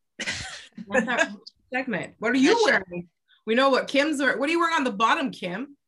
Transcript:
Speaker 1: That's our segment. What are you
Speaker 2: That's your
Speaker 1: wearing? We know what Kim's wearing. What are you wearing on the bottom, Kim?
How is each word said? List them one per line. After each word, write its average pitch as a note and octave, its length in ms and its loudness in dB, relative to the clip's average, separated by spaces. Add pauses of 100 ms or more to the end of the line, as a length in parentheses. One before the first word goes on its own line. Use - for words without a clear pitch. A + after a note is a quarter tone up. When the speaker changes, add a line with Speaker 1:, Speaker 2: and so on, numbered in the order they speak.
(180)
Speaker 1:
That's - 920 -6
our B3+ 220 0 (420)
segment. B3 460 -4
What A#3 140 0
are C4 40 2
you C4+ 140 6
Speaker 2:
That's A4+ 160 4
your G#3+ 240 2
Speaker 1:
wearing? F3 180 -10 (380)
We A3 80 0
know C4+ 160 4
what A#3+ 180 0
Kim's C#4+ 320 0
wearing. B3+ 180 0
What C#4 120 0
are - 20 0
you E4+ 80 2
wearing E4 140 0
on D4+ 100 2
the B3 80 -2
bottom, A#3 380 0
Kim? F#3+ 580 -8